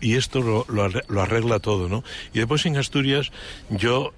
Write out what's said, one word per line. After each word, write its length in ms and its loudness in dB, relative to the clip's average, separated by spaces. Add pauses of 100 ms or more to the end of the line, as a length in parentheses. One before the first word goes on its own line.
y 140 2
esto 260 0
lo, 260 2
lo 160 0
arre-, 240 0
lo 140 0
arregla 380 2
todo, 300 0
¿no? 140 -2 (300)
Y 60 0
después 260 2
en 120 0
Asturias, 540 0 (380)
yo 480 0